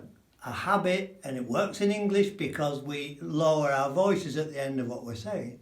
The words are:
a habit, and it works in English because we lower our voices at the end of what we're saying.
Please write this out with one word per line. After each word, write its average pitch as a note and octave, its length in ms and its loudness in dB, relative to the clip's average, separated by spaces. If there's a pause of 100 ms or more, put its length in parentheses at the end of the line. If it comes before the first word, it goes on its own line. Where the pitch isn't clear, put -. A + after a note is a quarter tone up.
(460)
a B2+ 60 -8
habit, F#3 720 0
and C3+ 140 -6
it B2 80 -6
works G3 360 0
in G3+ 100 4
English G3+ 400 2
because C#3+ 500 -2
we C#3+ 400 -8
lower D#3 500 4
our C#3 200 2
voices F3+ 460 2
at D#3 160 -2
the C#3 100 -4
end C3+ 160 -2
of B2 80 -2
what A#2 180 -8
we're A#2 100 -8
saying. - 460 -8